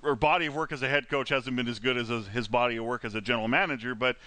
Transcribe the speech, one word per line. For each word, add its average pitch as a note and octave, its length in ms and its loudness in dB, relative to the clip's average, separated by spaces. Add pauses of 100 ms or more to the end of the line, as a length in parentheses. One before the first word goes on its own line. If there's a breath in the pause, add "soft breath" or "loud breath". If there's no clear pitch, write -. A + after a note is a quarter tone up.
or C#3 120 2
body D#3 300 4
of C#3+ 100 -4
work D#3 180 -4
as C3 100 -6
a C3 60 0
head C#3 180 2
coach C#3 220 -2
hasn't C3 260 0
been A#2+ 140 0
as A2 100 -6
good B2 160 2
as A#2+ 140 -2
his, A2+ 180 -4
his A2 220 -2
body A#2+ 260 2
of A2+ 80 -4
work A#2+ 220 -4
as G#2+ 100 -6
a A2 60 -2
general A2+ 260 0
manager. B2+ 480 0
But B2+ 320 0